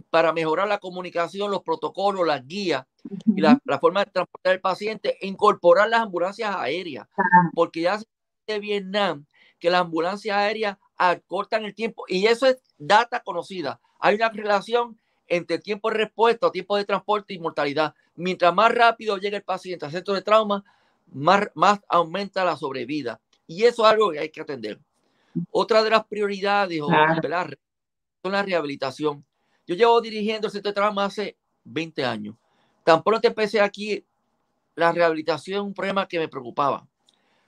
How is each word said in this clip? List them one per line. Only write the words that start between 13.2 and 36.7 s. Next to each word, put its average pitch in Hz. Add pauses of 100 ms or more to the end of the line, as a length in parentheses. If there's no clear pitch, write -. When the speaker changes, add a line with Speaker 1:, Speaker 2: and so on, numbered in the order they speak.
Speaker 1:
conocida. 170 (180)
Hay 185
una 226
relación 214 (280)
entre 170
tiempo 208
de 220
respuesta 226
o 165
tiempo 180
de 202
transporte 202
y 180
mortalidad. 151 (220)
Mientras 175
más 220
rápido 226
llega 202
el 202
paciente 180
al 143
centro 185
de 185
trauma, 208 (480)
más, 175
más 202
aumenta 185
la 165
sobrevida. 131 (260)
Y 170
eso 233
es 220
algo 214
que 147
hay 156
que 156
atender. 120 (720)
Otra 214
de 220
las 220
prioridades 202
o, 147
Speaker 2:
Claro. 160
Speaker 1:
¿verdad?, 156 (720)
son 185
la 202
rehabilitación. 147 (420)
Yo 175
llevo 233
dirigiendo 214
el 190
centro 202
de 202
trauma 202
hace 196 (260)
veinte 151
años. 107 (480)
Tan 165
pronto 220
empecé 220
aquí, 202 (720)
la 170
rehabilitación 165
es 202
un 202
problema 196
que 175
me 160
preocupaba. 127 (600)